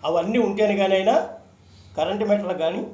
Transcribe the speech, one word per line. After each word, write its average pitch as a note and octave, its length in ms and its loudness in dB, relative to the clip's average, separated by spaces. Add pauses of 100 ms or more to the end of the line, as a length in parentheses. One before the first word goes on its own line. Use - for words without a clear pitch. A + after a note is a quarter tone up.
అవన్నీ F3 380 0
ఉంటేనే G#3 380 0
కానీ F#3+ 160 2
అయినా A3 160 2 (800)
కరెంట్ F#3+ 320 -2
మీటర్లకు F3+ 360 0
కానీ F3+ 160 -2 (120)